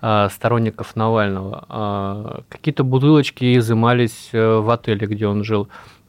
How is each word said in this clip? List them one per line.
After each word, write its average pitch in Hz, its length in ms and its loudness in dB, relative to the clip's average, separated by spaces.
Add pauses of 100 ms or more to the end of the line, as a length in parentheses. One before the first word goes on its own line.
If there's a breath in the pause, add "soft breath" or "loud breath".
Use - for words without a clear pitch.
э, 104 280 2
сторонников 113 680 -2
Навального. 104 720 -2
Э, 104 800 -6
какие-то - 340 -4
бутылочки 131 720 2
изымались, 117 760 0
э, 110 240 4
в 107 120 0
отеле, 113 380 -2
где 107 180 -4
он 101 200 -2
жил, 104 240 -2 (400 loud breath)